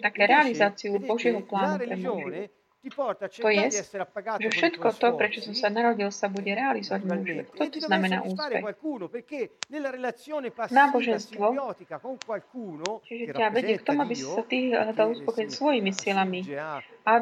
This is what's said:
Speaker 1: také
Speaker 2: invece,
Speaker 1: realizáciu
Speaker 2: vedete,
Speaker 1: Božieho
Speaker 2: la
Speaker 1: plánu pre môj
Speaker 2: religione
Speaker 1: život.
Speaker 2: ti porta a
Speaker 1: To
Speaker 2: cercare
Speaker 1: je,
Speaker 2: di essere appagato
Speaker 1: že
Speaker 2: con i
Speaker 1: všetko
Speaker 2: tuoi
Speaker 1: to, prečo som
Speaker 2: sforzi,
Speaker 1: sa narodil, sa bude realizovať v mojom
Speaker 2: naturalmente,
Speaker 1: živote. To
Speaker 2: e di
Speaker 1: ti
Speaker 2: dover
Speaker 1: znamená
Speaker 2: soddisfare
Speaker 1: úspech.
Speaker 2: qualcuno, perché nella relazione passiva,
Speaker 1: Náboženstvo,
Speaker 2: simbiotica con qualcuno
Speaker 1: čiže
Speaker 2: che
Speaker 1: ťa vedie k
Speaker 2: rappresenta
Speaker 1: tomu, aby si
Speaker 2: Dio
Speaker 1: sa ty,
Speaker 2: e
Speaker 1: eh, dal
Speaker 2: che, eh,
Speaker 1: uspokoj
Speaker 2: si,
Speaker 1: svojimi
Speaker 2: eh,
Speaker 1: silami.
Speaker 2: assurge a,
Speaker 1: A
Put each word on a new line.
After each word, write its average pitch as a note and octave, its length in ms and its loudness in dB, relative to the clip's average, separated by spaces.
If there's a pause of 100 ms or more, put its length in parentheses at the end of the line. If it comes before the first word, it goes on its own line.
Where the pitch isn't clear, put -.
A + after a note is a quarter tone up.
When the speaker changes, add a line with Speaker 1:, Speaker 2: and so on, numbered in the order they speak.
Speaker 1:
také G#3 200 2
Speaker 2:
invece, G#3+ 120 6
Speaker 1:
realizáciu G#3+ 580 4
Speaker 2:
vedete, G3+ 160 0
Speaker 1:
Božieho A#3 320 2
Speaker 2:
la G3 60 -10
Speaker 1:
plánu B3 320 0
pre B3 80 -4
môj A#3 40 -4
Speaker 2:
religione F#3 520 -4
Speaker 1:
život. - 180 -16 (220)
Speaker 2:
ti C4 80 -12
porta A3+ 360 -4
a - 40 -4
Speaker 1:
To A#3 160 -2
Speaker 2:
cercare G#3 160 4
Speaker 1:
je, - 80 2
Speaker 2:
di G#3 80 -2
essere F#3+ 240 -6
appagato G#3 400 -6
Speaker 1:
že A3 80 0
Speaker 2:
con - 0 -
i - 80 0
Speaker 1:
všetko E4 320 2
Speaker 2:
tuoi G#3+ 80 -2
Speaker 1:
to, A#3 160 4
prečo A3+ 240 0
som G#3 160 -8
Speaker 2:
sforzi, B3 80 -4
Speaker 1:
sa G#3 80 4
narodil, G#3+ 400 2
sa G3+ 160 -4
bude G3 240 -4
realizovať G#3 480 -2
v G3 80 -6
mojom F3+ 160 0
Speaker 2:
naturalmente, F3 240 -6
Speaker 1:
živote. - 80 -20
To - 80 -2
Speaker 2:
e D4+ 40 0
di D#4 40 -4
Speaker 1:
ti D#4 80 -8
Speaker 2:
dover D#4 80 -6
Speaker 1:
znamená F#3+ 320 2
Speaker 2:
soddisfare G3 400 -4
Speaker 1:
úspech. - 80 -6
Speaker 2:
qualcuno, A#3+ 400 -6
perché A#3 340 -8 (300)
nella C#4 240 -4
relazione B3+ 560 -6
passiva, A#3 320 0
Speaker 1:
Náboženstvo, A3+ 640 2
Speaker 2:
simbiotica A#3 560 -2
con B3+ 140 -10 (100)
qualcuno G3 640 -8 (160)
Speaker 1:
čiže A#3 240 -10
Speaker 2:
che - 80 -6
Speaker 1:
ťa A3+ 160 4
vedie A3 240 2
k - 80 -16
Speaker 2:
rappresenta - 0 -
Speaker 1:
tomu, D4 160 2
aby A#3 160 -2
si - 80 -6
Speaker 2:
Dio D3+ 80 -6
Speaker 1:
sa A3 80 -2
ty, B3+ 160 -2
Speaker 2:
e B3+ 160 0
Speaker 1:
eh, A3 180 2
dal - 60 -4
Speaker 2:
che, A3 40 6
eh, A3+ 120 2
Speaker 1:
uspokoj A3+ 320 -4
Speaker 2:
si, - 80 -8
Speaker 1:
svojimi B3+ 360 2
Speaker 2:
eh, F#3+ 40 -2
Speaker 1:
silami. F#3+ 480 0
Speaker 2:
assurge C#3+ 160 -8
a, D3+ 240 -6 (240)
Speaker 1:
A G#3+ 40 4 (120)